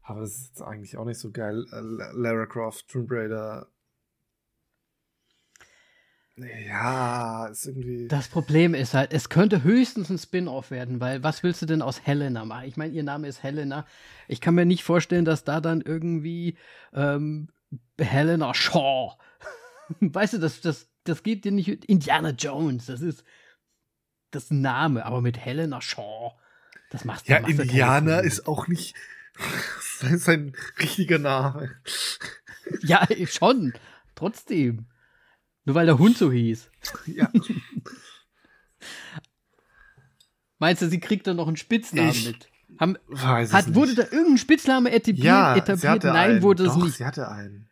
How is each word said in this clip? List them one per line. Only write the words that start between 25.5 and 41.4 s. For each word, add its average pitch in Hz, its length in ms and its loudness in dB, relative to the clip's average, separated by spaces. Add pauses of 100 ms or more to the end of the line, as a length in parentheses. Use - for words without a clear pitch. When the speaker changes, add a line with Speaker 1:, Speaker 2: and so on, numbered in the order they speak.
Speaker 2:
Shaw, 110 500 -10 (580)
das - 140 -12
macht, 101 240 -10
Speaker 1:
Ja, 135 80 6
Speaker 2:
da - 60 2
machst 165 100 0
du 147 60 2
keine 131 120 -2
Speaker 1:
Indianer 135 460 4
Speaker 2:
Filme 185 100 0
Speaker 1:
ist 147 120 -2
Speaker 2:
mit. - 80 -10
Speaker 1:
auch 156 220 -4
nicht - 260 -4 (420)
<laughs> - 60 -12 (580)
Das 127 100 -2
ist 170 140 2
sein 151 280 2 (280)
richtiger 160 400 0
Name. 131 560 -2 (1040)
Speaker 2:
Ja, 180 240 6 (200)
schon. 185 460 2 (440)
Trotzdem. 139 680 -2 (800)
Nur 139 120 2
weil 170 100 4
der 156 120 6
Hund 214 200 8
so 147 140 4
hieß. 113 380 0 (360)
Speaker 1:
Ja. - 300 0
Speaker 2:
<laughs> 208 60 4 (3250)
Meinst 170 240 2
du, 175 60 2
sie 175 120 0
kriegt - 280 -2
dann 180 80 -2
noch 170 100 -2